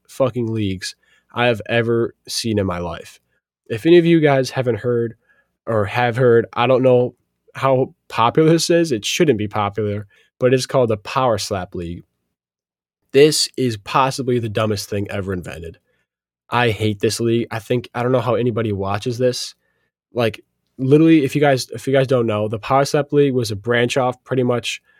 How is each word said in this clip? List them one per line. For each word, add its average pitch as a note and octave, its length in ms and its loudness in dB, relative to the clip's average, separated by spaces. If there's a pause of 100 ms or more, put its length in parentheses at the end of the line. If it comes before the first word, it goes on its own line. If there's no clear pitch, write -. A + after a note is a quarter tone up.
fucking B2 400 -4
leagues G#2 480 -6 (380)
I A#2+ 140 0
have A#2 200 0
ever A#2 480 -2 (140)
seen G#2+ 320 -2
in G2 60 0
my F2 120 -4
life. E2+ 400 -12 (500)
If A#2 180 -8
any E3+ 100 8
of E3+ 80 6
you E3 160 4
guys C3+ 300 2
haven't B2 300 -2
heard A#2 360 -2 (480)
or G#2+ 220 0
have A#2+ 300 -2
heard, A#2 360 4
I A#2+ 140 0
don't B2+ 160 2
know B2 320 2 (400)
how C3 400 0 (140)
popular A#2+ 420 2
this D#3+ 180 2
is. E3+ 240 2
It G#2+ 120 -4
shouldn't C#3+ 340 0
be G#2 100 -4
popular, G#2 580 -4 (320)
but B2+ 140 2
it's C3 140 0
called B2 240 0
the A2 80 0
Power B2 400 -2
Slap F#2 360 -8
League. F2 280 -10 (1120)
This C#3+ 440 4
is B2 200 -2
possibly C3 640 -2
the A2+ 100 -4
dumbest G#2+ 420 -4
thing G2+ 200 -6
ever G2 220 -6
invented. E2+ 460 -10 (720)
I A#2+ 200 0
hate G#2+ 300 -2
this A2+ 200 -2
league. A#2 300 0
I A2+ 100 -8
think, A#2+ 340 -4
I A#2+ 80 -4
don't B2 100 0
know B2+ 80 2
how A#2 140 -2
anybody A2+ 380 -2
watches G2+ 440 -6
this. B2 380 -4 (580)
Like, A2+ 320 -2 (320)
literally, D3+ 480 4
if C3+ 100 -4
you D3 60 -2
guys, C#3 300 2
if - 160 -14
you C3+ 60 0
guys C3 140 4
don't A#2+ 200 2
know, G#2+ 220 -2
the A2 100 -6
Power C3+ 260 0
Slap C#3+ 280 -2
League C#3+ 220 2
was A#2 160 -2
a G#2+ 60 -6
branch A#2+ 400 0
off B2 280 -2
pretty C3 180 -2
much A#2+ 400 -4 (180)